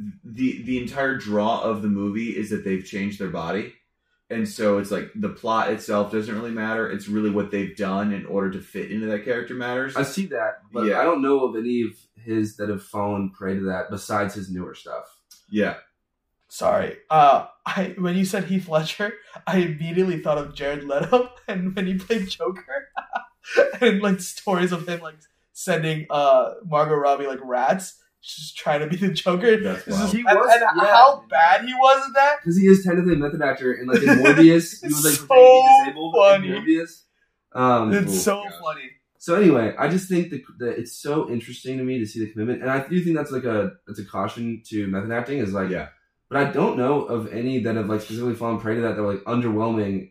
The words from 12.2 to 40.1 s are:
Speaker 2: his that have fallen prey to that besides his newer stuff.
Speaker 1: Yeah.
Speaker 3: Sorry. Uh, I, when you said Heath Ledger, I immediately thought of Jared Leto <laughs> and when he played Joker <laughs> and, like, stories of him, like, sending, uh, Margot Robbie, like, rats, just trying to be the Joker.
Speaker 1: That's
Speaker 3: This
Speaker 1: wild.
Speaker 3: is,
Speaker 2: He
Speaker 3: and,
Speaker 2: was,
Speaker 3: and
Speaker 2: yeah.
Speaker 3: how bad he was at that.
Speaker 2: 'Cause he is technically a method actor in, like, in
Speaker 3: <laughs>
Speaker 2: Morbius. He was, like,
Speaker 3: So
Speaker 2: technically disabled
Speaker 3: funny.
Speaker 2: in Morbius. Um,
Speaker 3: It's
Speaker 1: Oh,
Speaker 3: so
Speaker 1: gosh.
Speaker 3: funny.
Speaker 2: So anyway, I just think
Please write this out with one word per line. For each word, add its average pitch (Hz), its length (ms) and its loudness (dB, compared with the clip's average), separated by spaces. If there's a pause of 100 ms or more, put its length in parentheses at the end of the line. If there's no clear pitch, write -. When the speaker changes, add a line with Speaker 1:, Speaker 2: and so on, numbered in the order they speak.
Speaker 2:
his 110 360 -4
that 104 100 -8
have 98 140 -6
fallen 101 480 -6
prey 95 240 -6
to 98 80 -4
that 92 280 -6
besides 101 440 -6
his 95 160 -12
newer 90 240 -10
stuff. - 320 -16 (440)
Speaker 1:
Yeah. 98 260 -2 (720)
Speaker 3:
Sorry. - 500 -2 (100)
Uh, 143 380 6 (180)
I, - 320 -6
when 180 200 -2
you 190 100 0
said 190 180 -4
Heath 180 240 -4
Ledger, 160 460 -2 (320)
I 185 140 0
immediately 165 600 -2
thought 151 160 0
of 143 180 -6
Jared 143 300 -6
Leto 175 540 0
<laughs> - 100 -16
and 185 260 -6
when 190 120 -4
he 190 80 -2
played 190 340 -4
Joker 190 600 -8 (440)
<laughs> - 480 0
and, 202 220 2
like, 190 180 0
stories 180 520 -2
of 165 140 -6
him, 170 140 -6
like, 156 160 -16 (380)
sending, 160 560 -4
uh, 135 420 4 (140)
Margot 156 300 0
Robbie, 139 300 0
like, 131 160 -8
rats, 131 560 -2 (240)
just - 340 -16
trying 147 240 -2
to 156 80 -4
be 170 80 -4
the 185 160 -2
Joker. 190 500 2
Speaker 1:
That's 190 220 -6
Speaker 3:
This 208 100 -6
Speaker 1:
wild. 202 140 0
Speaker 3:
is, 185 40 -4
Speaker 2:
He 220 140 0
Speaker 3:
and, 202 120 6
Speaker 2:
was, 240 140 4
Speaker 3:
and 233 100 8 (140)
Speaker 2:
yeah. 202 100 4
Speaker 3:
how 247 440 8
bad 175 360 4
he 254 60 -6
was 262 360 4
at 262 60 -8
that. 285 280 2
Speaker 2:
'Cause 170 140 -2
he 190 100 4
is 190 180 8
technically 180 300 2
a - 20 2
method 143 260 -2
actor 131 320 -2
in, 123 120 -10
like, 123 160 2
in 139 60 4
Speaker 3:
<laughs> 127 100 6
Speaker 2:
Morbius. 165 600 6
He - 80 -8
was, 151 160 0
like, 151 100 2
Speaker 3:
So 139 120 -6
Speaker 2:
technically 254 580 10
disabled 160 320 -6
Speaker 3:
funny. 196 320 6
Speaker 2:
in 202 160 -6
Morbius. 165 380 -2 (500)
Um, 120 420 2
Speaker 3:
It's - 180 0
Speaker 1:
Oh, - 40 0
Speaker 3:
so 202 280 -2
Speaker 1:
gosh. 202 80 -12 (100)
Speaker 3:
funny. 156 280 -10 (280)
Speaker 2:
So 170 160 -2
anyway, 143 440 4
I 147 100 0
just 185 200 -2
think 175 220 -2